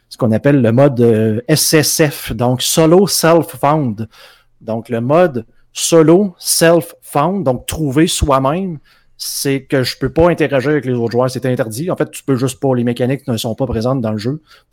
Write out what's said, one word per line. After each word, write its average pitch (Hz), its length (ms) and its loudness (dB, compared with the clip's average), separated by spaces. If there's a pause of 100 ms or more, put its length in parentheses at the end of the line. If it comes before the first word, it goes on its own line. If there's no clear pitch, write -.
ce - 80 -20
qu'on 123 140 0
appelle 135 320 2
le 113 80 4
mode, 127 300 2
euh, 110 480 2
S - 260 0
S 156 340 2
F, - 240 -10
donc 123 300 -2
Solo 170 460 4
Self-Found. 143 1000 0 (520)
Donc, 113 280 -8
le 117 140 -4
mode 143 420 0 (300)
Solo 170 640 4
Self-Found, 165 1080 0
donc 127 220 -2
trouver 156 400 0
soi-même, 151 720 -2 (380)
c'est - 480 -6
que 135 180 0
je - 160 -6
peux 131 120 -2
pas 170 200 2
interagir 139 400 0
avec 147 160 0
les 127 60 -2
autres 117 200 -2
joueurs, 127 180 0
c'est 123 140 -8
interdit. 127 460 -4
En 151 60 -2
fait, - 140 -4
tu - 120 -18
peux 135 140 0
juste 127 240 -4
pas, 135 140 0
les 123 100 -2
mécaniques 123 420 -2
ne 120 100 -4
sont 110 200 -6
pas 135 100 -4
présentes 120 340 -2
dans 110 120 -4
le 110 60 -4
jeu 127 240 -6 (300)